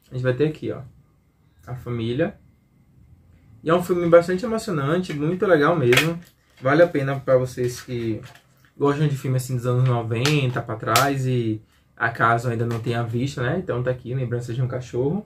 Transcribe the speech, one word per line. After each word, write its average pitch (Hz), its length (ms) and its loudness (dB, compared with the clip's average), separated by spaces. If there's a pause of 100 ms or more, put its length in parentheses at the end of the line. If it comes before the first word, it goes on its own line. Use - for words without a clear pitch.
A 131 60 -10
gente 127 80 -6
vai 127 100 2
ter 143 140 2
aqui, 143 240 -6
ó, - 100 -8 (840)
a 127 80 -10
família. 123 600 -4 (1300)
E 147 60 -4
é 165 60 4
um 180 80 2
filme 175 260 0
bastante 170 340 6
emocionante, 180 720 -2
muito 165 320 -2
legal 165 300 4
mesmo. 156 440 2 (400)
Vale 139 220 4
a 170 60 8
pena 139 320 -2
pra 131 180 2
vocês 127 420 -2
que 117 400 -6 (560)
gostam 143 320 2
de 139 80 0
filme 131 220 -2
assim 127 180 -4
dos 120 120 -4
anos 127 200 4
noventa 123 760 2
pra 110 140 -8
trás 131 500 0
e 113 340 0 (340)
acaso 117 540 0
ainda 117 160 -2
não 117 140 -4
tenha 117 240 -4
visto, 120 360 -4
né? 135 200 -2
Então 123 240 -4
tá 127 80 -2
aqui, 123 240 -8
Lembranças 120 400 -4
de 131 80 0
um 123 40 -2
Cachorro. 127 580 -4